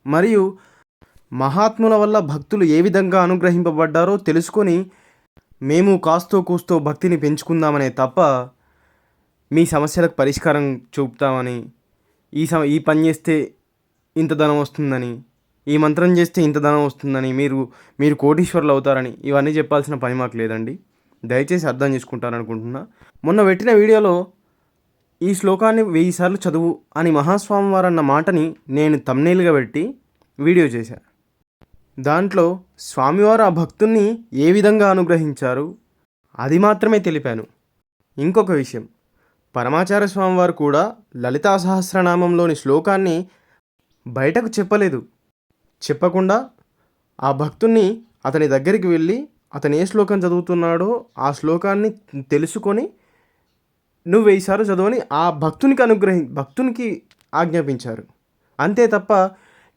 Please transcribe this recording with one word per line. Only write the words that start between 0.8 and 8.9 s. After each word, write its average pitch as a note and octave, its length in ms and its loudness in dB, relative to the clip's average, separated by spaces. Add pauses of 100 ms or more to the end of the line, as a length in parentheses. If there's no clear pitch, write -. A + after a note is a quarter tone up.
మహాత్ముల G#3+ 640 0
వల్ల G#3+ 240 2
భక్తులు D#3+ 460 -2
ఏ D#3+ 160 4
విధంగా F#3+ 420 2
అనుగ్రహింపబడ్డారో F3 960 0
తెలుసుకొని, F#3 720 0 (720)
మేము F3+ 360 2
కాస్తో F3+ 440 0
కూస్తో F3 360 -2
భక్తిని D3+ 380 -2
పెంచుకుందామనే D3+ 720 0
తప్ప, C3 320 -2 (1300)